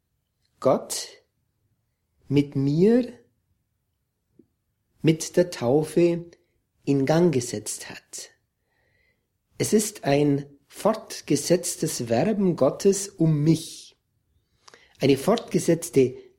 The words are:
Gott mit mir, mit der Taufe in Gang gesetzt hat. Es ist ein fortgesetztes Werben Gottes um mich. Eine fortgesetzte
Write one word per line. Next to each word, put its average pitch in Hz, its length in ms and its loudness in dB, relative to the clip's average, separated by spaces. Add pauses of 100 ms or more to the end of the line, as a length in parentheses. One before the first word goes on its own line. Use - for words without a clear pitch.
(600)
Gott - 480 -2 (1200)
mit 143 280 0
mir, 175 580 2 (1900)
mit 160 340 0
der 175 140 2
Taufe 165 760 0 (600)
in 139 200 0
Gang 165 260 2
gesetzt 120 560 -6
hat. - 440 -18 (1300)
Es 135 120 -4
ist 214 320 0
ein 143 440 0 (180)
fortgesetztes - 1400 -2
Werben 180 460 0
Gottes 185 540 0
um 156 340 0
mich. - 520 -2 (1040)
Eine 139 180 4
fortgesetzte 165 1000 0 (240)